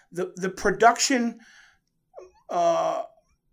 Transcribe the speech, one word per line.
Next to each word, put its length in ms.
The, 240
the 140
production, 880
uh, 540